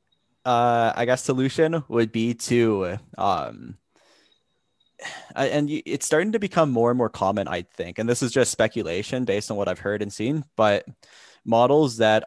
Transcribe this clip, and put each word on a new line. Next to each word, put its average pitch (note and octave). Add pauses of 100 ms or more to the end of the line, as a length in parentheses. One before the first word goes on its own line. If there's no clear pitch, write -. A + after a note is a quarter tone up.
(460)
uh, A#2+
I A#2+
guess, B2
solution C#3+
would A2+
be A#2
to, G#2+ (200)
um, D#2 (1600)
I, C3+
and D3
y-, D3
it's C3
starting F#3
to A3+
become D#3
more A#2+
and B2
more A#2
common, G2+
I F2+
think, F2
and A2+
this A#2+
is B2
just B2+
speculation A2
based G#2
on G#2+
what G2+
I've F2+
heard G2+
and G#2
seen, C#3 (120)
but G#2 (580)
models B2
that A2